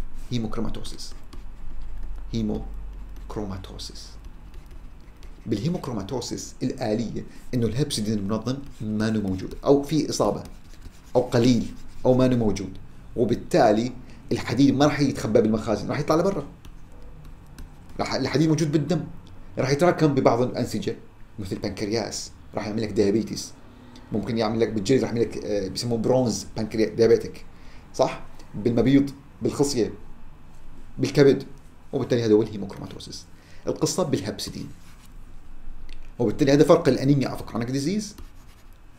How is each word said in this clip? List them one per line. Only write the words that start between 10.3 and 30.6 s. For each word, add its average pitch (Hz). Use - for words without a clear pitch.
أو 123
قليل، 120
أو 127
ما 127
نو 123
موجود، 98
وبالتالي 117
الحديد 123
ما 139
راح 143
يتخبى 120
بالمخازن، 110
راح 117
يطلع 156
لبرا. 170
راح، 101
الحديد 135
موجود 156
بالدم، 156
راح 127
يتراكم 160
ببعض 127
الأنسجة 113
مثل 98
البنكرياس، 104
راح 104
يعمل 110
لك 107
ديابيتس، 101
ممكن -
يعمل 113
لك 113
بالجلد، 110
راح 107
يعمل 117
لك، -
آه، 101
بيسموه 120
برونز 117
بنكريا-، 110
ديابيتك، -
صح؟ -
بالمبيض، 120
بالخصية، 117